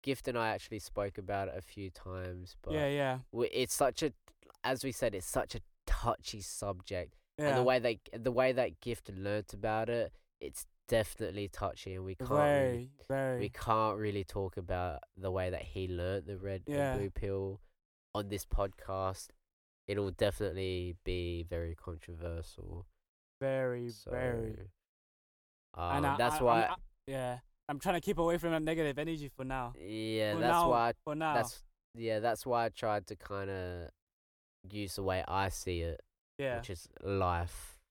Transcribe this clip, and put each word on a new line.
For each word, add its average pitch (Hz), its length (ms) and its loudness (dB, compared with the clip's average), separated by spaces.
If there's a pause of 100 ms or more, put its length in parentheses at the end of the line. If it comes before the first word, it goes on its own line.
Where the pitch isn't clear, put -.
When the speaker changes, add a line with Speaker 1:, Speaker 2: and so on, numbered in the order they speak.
Speaker 1:
Gift 135 240 -2
and 123 100 0
I 113 120 2
actually 104 300 -4
spoke 101 380 -4
about 98 300 -2
it - 100 -6
a 95 40 -6
few 98 280 -10
times, 90 720 -8
but - 120 -4
Speaker 2:
Yeah, 147 140 0
yeah. 139 320 0 (120)
Speaker 1:
we, 117 180 2
it's 123 240 0
such 139 300 2
a, 147 100 0 (500)
as 127 200 0
we 135 80 -2
said, 113 240 0
it's 92 100 -4
such - 300 -2
a - 60 -6 (240)
touchy - 560 0
subject. 95 720 -4 (220)
And 147 180 2
the 131 60 6
Speaker 2:
Yeah. - 20 6
Speaker 1:
way 127 160 8
that, 113 440 -2
the 127 80 4
way 131 200 6
that 120 300 2
Gift - 280 -6
learnt 101 440 -2
about 110 360 0
it, 117 240 0 (280)
it's 69 240 -8 (220)
definitely 104 640 0
touchy, - 440 -6
and 95 120 -6
we 95 100 -6
can't 123 160 -8
really, 147 80 4
Speaker 2:
Very, 135 520 4 (160)
very. 135 340 0
Speaker 1:
we 101 80 -2
can't 110 480 2
really 104 260 0
talk 98 340 -4
about 90 420 -2 (160)
the 95 160 -4
way 92 180 0
that 90 140 -2
he 95 240 -4
learnt 90 380 -2
the 98 120 -8
red 95 300 -6
Speaker 2:
Yeah. 143 260 0
Speaker 1:
and 131 60 -2
blue 135 120 -2
pill 98 500 -4 (540)
on 104 140 -2
this 101 160 -4
podcast. 95 840 -2 (580)
It'll 101 240 0
definitely 92 920 0
be 87 400 -2
very 85 320 -4
controversial. 85 1120 -10 (540)
Speaker 2:
Very, 127 480 -2
Speaker 1:
So, 113 220 -10
Speaker 2:
very. 113 600 -2 (1000)
Speaker 1:
um, 87 240 0
Speaker 2:
And 143 100 4
I, 139 100 2
Speaker 1:
that's 120 220 4
Speaker 2:
I, 135 40 4
Speaker 1:
why 117 220 8
Speaker 2:
I'm, - 60 2
I, 185 40 0 (320)
yeah. 127 320 -4 (300)
I'm 143 100 -4
trying 180 160 4
to 165 60 0
keep 196 160 0
away 170 200 4
from 165 140 0
that 160 120 2
negative 156 340 2
energy 151 320 -4
for - 140 -8
now. 127 340 -2
Speaker 1:
Yeah, 110 580 0
Speaker 2:
For - 40 0
Speaker 1:
that's 117 120 6
Speaker 2:
now, 170 180 6
Speaker 1:
why, 117 240 6 (100)
Speaker 2:
for 151 120 -4
now. 156 200 0
Speaker 1:
that's, 117 280 0 (320)
yeah, 113 240 0
that's 113 260 0
why 117 200 4
I 113 40 2
tried 104 380 0
to 107 100 -8
kinda 92 720 -6 (800)
use 101 260 -4
the 101 80 -4
way 92 240 2
I 98 220 2
see 90 320 -2
it, 82 200 -4 (360)
Speaker 2:
Yeah. 127 200 -2
Speaker 1:
which 117 120 -8
is 90 180 -8 (140)
life. 90 760 0 (140)